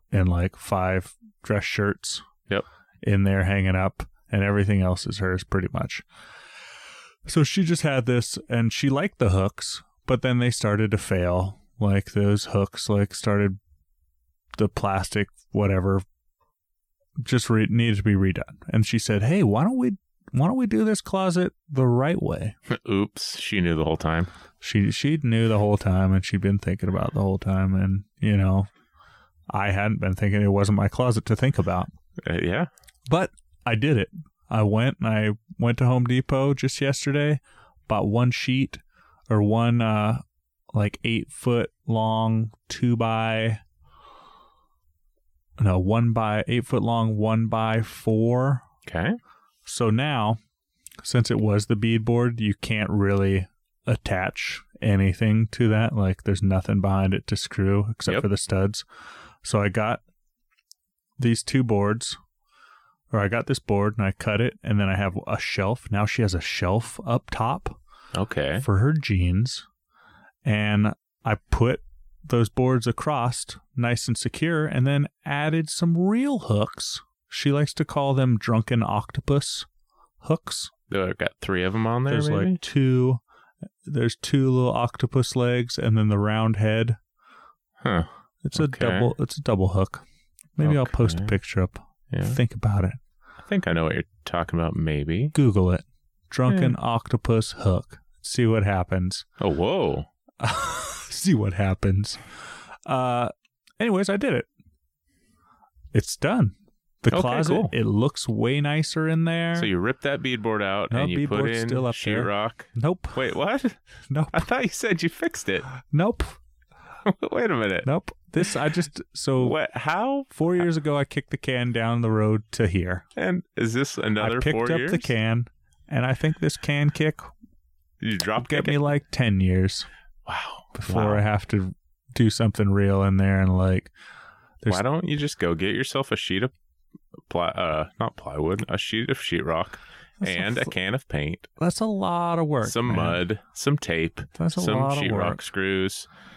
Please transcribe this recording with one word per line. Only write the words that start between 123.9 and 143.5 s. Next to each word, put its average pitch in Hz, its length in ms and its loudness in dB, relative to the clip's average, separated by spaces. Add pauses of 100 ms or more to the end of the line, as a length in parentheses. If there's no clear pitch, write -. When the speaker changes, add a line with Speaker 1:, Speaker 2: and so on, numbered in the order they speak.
Speaker 2:
another 107 380 0
Speaker 1:
I 131 40 -2
picked 151 180 0
Speaker 2:
four 117 120 0
Speaker 1:
up - 80 0
Speaker 2:
years? 135 120 -4
Speaker 1:
the 175 80 0
can, 117 480 0 (420)
and 127 180 -2
I 135 80 -2
think 156 240 -2
this 151 200 -2
can 147 320 0
kick 156 300 -2 (800)
Speaker 2:
You 104 180 -2
drop 110 300 -2
Speaker 1:
get 147 100 0
Speaker 2:
kick - 100 -2
Speaker 1:
me, 143 80 2
Speaker 2:
it? 143 40 0
Speaker 1:
like, 143 300 0
ten 107 300 2
years 95 460 2 (420)
Speaker 2:
Wow. - 360 -10 (100)
Speaker 1:
before 104 320 -2
Speaker 2:
Wow. 104 100 2
Speaker 1:
I 104 60 2
have 104 260 0
to 95 260 0 (400)
do 117 140 4
something 104 420 2
real 98 320 4
in 98 140 4
there 98 240 4
and, 92 160 4
like, 92 340 2 (720)
there's 107 140 0
Speaker 2:
Why 95 60 2
don't 156 260 -2
you 151 80 -2
just 147 220 -4
go 85 160 0
get 95 200 -2
yourself 135 380 -4
a 113 40 -18
sheet 95 280 -4
of 131 80 -4 (800)
ply-, 87 180 -2
uh, 80 400 -2 (100)
not - 180 -6
plywood, 78 520 -4
a 92 100 -4
sheet - 320 -6
of - 80 -4
sheetrock 82 560 -4 (460)
Speaker 1:
That's 95 100 -4
a 87 80 -4
Speaker 2:
and 104 200 -4
a - 60 -2
Speaker 1:
fl- - 60 -6
Speaker 2:
can 95 240 -4
of 139 140 -8
paint, 73 400 -6 (100)
Speaker 1:
That's 170 220 -2
a 220 60 0
lot 175 520 -2
of 165 80 0
work, 127 220 0
Speaker 2:
some 120 200 -2
Speaker 1:
man. 120 80 -2
Speaker 2:
mud, 87 440 -2 (140)